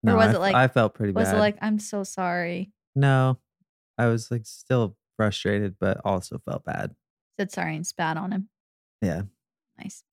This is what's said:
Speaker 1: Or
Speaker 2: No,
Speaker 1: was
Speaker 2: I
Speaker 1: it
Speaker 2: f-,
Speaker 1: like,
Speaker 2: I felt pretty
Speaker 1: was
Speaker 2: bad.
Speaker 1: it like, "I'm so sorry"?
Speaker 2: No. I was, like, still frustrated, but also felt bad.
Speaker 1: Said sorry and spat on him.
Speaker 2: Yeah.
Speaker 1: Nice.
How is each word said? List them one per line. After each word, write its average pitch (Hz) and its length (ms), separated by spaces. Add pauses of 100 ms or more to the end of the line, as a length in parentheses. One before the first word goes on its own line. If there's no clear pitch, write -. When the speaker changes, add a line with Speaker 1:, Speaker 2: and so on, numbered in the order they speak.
Speaker 1:
Or 220 60
Speaker 2:
No, - 40
Speaker 1:
was 220 100
Speaker 2:
I 107 40
Speaker 1:
it 110 40
Speaker 2:
f-, 185 60
Speaker 1:
like, 190 140
Speaker 2:
I 127 140
felt 113 260
pretty 104 180
Speaker 1:
was 95 160
Speaker 2:
bad. 98 80
Speaker 1:
it - 40
like, 208 220
"I'm 214 160
so 208 260
sorry"? 175 680 (240)
Speaker 2:
No. 131 440 (580)
I 120 120
was, 117 220
like, 113 140
still 117 520 (200)
frustrated, 101 640
but 95 240
also 95 400
felt - 200
bad. - 300 (440)
Speaker 1:
Said 196 120
sorry 160 260
and 165 100
spat 165 320
on 175 140
him. 196 160 (520)
Speaker 2:
Yeah. 90 220 (560)
Speaker 1:
Nice. - 340